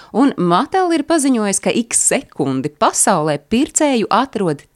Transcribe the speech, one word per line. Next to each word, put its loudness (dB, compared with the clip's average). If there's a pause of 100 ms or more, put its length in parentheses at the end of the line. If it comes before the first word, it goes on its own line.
un 2
Mattel 0
ir -2
paziņojis, 0
ka 0
ik -4
sekundi -2
pasaulē 0
pircēju 0
atrod -2 (100)